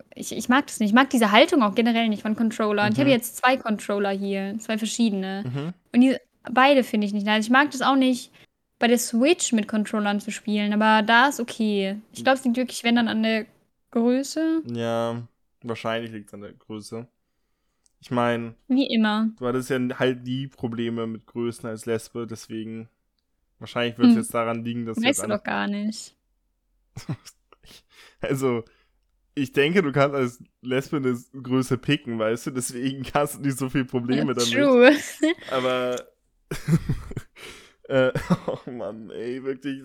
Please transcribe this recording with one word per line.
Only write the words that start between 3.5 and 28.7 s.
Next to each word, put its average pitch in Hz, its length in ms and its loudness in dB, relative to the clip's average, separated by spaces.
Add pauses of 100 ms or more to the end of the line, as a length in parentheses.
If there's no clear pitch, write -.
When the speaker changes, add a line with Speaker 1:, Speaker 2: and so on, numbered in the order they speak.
Speaker 1:
Controller 202 540 -2
hier, 196 480 -4
zwei 220 180 -6
verschiedene. 202 680 -2
Speaker 2:
Mhm. 143 280 -6 (200)
Speaker 1:
Und 240 80 6
die, 262 160 6 (340)
beide 262 320 6
finde 208 240 -2
ich 202 60 -4
nicht 202 120 -2
nice. 214 200 2
Ich 226 60 -2
mag 285 200 4
das 262 100 -8
auch 269 140 4
nicht, 254 360 0 (460)
bei 240 100 2
der 240 100 4
Switch 247 560 2
mit 214 160 0
Controllern 208 500 -2
zu 214 120 -8
spielen, 208 420 -2
aber 220 320 6
da 240 240 6
ist 277 100 -4
okay. 208 560 -2 (160)
Ich 233 140 -14
glaub, 262 100 6
es 262 80 -4
liegt 240 140 0
wirklich, 247 260 -4
wenn 233 140 4
dann, 233 100 2
an 220 160 -2
der 220 220 -2 (460)
Größe. 277 760 0
Speaker 2:
Ja, 117 580 -2 (380)
wahrscheinlich 117 480 -6
liegt's 104 220 -14
an 101 80 -16
der 104 100 -16
Größe. 113 560 -14 (960)
Ich - 100 -18
mein, 120 440 0 (120)
Speaker 1:
Wie 269 260 2
immer. 220 360 2 (100)
Speaker 2:
du 123 80 -4
hattest 127 220 -2
ja 131 100 0 (180)
halt 127 260 0
nie 131 240 -4
Probleme 117 600 -6
mit 110 180 -12
Größen 120 420 -6
als 110 180 -10
Lesbe, 117 420 -6
deswegen 113 600 -12 (680)
wahrscheinlich 120 380 -4
wird's 120 160 8
Speaker 1:
Hm. 113 80 4
Speaker 2:
jetzt - 120 -8
daran 117 320 -2
liegen, 117 200 -6
dass 113 120 -6
du 226 60 -4
Speaker 1:
Weißt 247 40 0
Speaker 2:
jetzt 294 120 0
Speaker 1:
du - 40 -6
Speaker 2:
an- 214 60 -6
Speaker 1:
doch 208 140 -4
gar 202 240 -4
nicht. 208 480 -8 (840)
Speaker 2:
<laughs> - 80 -16 (1160)
Also, 131 420 0 (720)